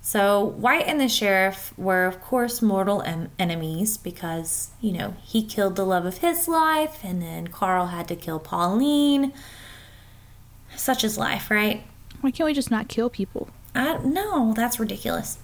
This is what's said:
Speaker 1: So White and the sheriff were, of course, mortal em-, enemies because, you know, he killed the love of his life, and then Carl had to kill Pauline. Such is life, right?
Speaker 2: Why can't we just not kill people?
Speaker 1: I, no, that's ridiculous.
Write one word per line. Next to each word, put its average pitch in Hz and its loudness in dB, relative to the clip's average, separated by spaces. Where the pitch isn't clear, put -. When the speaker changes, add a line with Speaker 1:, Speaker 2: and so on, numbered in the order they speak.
Speaker 1:
So 202 4
White 294 0
and 302 2
the 262 4
sheriff 196 2
were, 185 2
of 185 -4
course, 240 0
mortal 196 2
em-, 165 -6
enemies 165 -2
because, 165 -6
you 208 0
know, 180 -4
he 226 0
killed 196 0
the 190 0
love 180 2
of 185 -4
his 339 0
life, 311 2
and 180 -4
then 165 -8
Carl 185 0
had 170 -6
to 170 -4
kill 160 -6
Pauline. 277 4
Such - 0
is 214 0
life, - -2
right? 208 2
Speaker 2:
Why 269 2
can't 320 0
we 302 2
just 277 -2
not 220 0
kill 233 0
people? - -6
Speaker 1:
I, 269 0
no, 294 0
that's 233 0
ridiculous. - -4